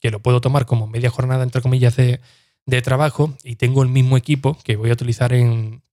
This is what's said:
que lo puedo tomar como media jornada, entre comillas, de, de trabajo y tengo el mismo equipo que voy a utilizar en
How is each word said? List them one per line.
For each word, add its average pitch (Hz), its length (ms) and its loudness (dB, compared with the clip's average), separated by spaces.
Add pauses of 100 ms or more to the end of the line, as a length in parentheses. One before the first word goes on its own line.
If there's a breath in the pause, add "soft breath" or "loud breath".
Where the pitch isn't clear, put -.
que 117 100 -2
lo 104 100 -8
puedo 123 200 2
tomar 131 260 0
como 110 200 -2
media 120 240 -2
jornada, 127 320 -2
entre 127 200 -4
comillas, 127 340 2
de, 123 240 0 (460 soft breath)
de 127 160 0
trabajo 143 600 0
y 117 120 -12
tengo 131 260 2
el 127 60 2
mismo 127 280 4
equipo 139 480 0
que 107 120 -2
voy 113 140 -2
a 117 40 2
utilizar 120 380 -2
en 117 500 0 (100)